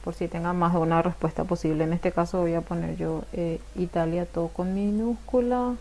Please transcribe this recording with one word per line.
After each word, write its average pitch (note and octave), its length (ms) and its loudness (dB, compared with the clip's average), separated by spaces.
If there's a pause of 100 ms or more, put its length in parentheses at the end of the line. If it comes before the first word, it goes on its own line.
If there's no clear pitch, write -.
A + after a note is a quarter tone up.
por F3 120 -6
si F3 120 -4
tengan F3 300 -2
más E3+ 160 4
de F3 60 4
una E3 240 4
respuesta E3 420 0
posible. D#3+ 400 0
En D#3+ 80 0
este F3 180 2
caso F3 300 0
voy E3 140 2
a E3 80 0
poner E3 340 -4
yo, D#3+ 260 -2 (120)
eh, E3+ 260 -2 (160)
Italia E3+ 500 0
todo E3+ 220 -2
con F3+ 260 -2
minúscula A#3+ 1080 0